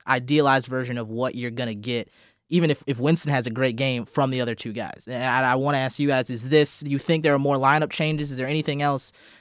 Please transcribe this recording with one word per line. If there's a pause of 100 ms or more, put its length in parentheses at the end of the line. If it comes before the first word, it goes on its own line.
idealized
version
of
what
you're
gonna
get, (400)
even
if,
if
Winston
has
a
great
game
from
the
other
two
guys.
And
I,
I
wanna
ask
you
guys,
is
this,
do
you
think
there
are
more
lineup
changes?
Is
there
anything
else (280)